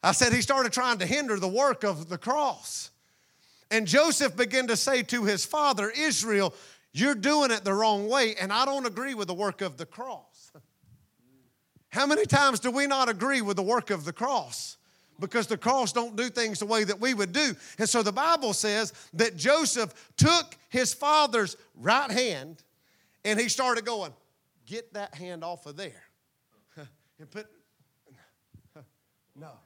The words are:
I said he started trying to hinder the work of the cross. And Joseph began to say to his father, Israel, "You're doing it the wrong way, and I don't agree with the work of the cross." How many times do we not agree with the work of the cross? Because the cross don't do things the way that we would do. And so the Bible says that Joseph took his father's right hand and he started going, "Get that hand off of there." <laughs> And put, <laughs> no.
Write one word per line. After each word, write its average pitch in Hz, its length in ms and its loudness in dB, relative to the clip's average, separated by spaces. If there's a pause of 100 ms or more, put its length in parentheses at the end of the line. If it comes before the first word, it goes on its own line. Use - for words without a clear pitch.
I 185 80 4
said 240 220 4
he 240 80 4
started 262 320 2
trying 247 240 0
to 185 80 -2
hinder 226 340 -2
the 185 80 -2
work 254 360 0
of 165 260 -4
the 175 80 -8
cross. 262 720 -4 (800)
And 214 180 0
Joseph 277 480 4
began 247 320 0
to 226 80 2
say 254 280 0
to 240 200 -4
his 202 220 0
father, 208 460 0
Israel, 220 640 0 (400)
"You're 247 220 2
doing 269 360 2
it 208 120 -2
the 196 100 0
wrong 208 360 0
way, 233 260 0
and 190 160 -4
I 233 140 2
don't 277 220 -4
agree 240 260 -6
with 208 140 -6
the 185 60 -6
work 196 280 -4
of 160 160 -8
the 127 80 -12
cross." - 680 -18 (1400)
How 262 160 0
many 302 200 4
times 269 340 4
do 247 120 -2
we 277 160 0
not 269 200 2
agree 240 340 0
with 202 140 -2
the 190 80 -2
work 220 280 0
of 170 120 -4
the 160 100 -8
cross? 220 640 -6 (420)
Because 202 280 -2
the 220 100 -2
cross 240 360 0
don't 233 220 -2
do 240 140 -2
things 220 300 -4
the 214 60 -4
way 220 180 0
that 196 160 -4
we 254 140 0
would 196 200 -2
do. 269 220 0 (220)
And 220 100 0
so 233 160 2
the 208 80 0
Bible 277 420 2
says 214 400 -2 (200)
that 196 220 0
Joseph 240 580 2 (240)
took 330 380 4 (140)
his 254 240 0
father's 285 600 2 (200)
right 254 360 2
hand 165 520 -4 (600)
and 208 160 0
he 233 100 0
started 240 360 0
going, 202 280 -6 (540)
"Get 226 260 -14
that 202 220 -10
hand 175 280 -12
off 175 220 -12
of 147 100 -18
there." 151 280 -14 (720)
<laughs> 147 120 -20 (320)
And 156 120 -20
put, 214 160 -14 (1300)
<laughs> 147 80 -20 (520)
no. 151 140 -20 (160)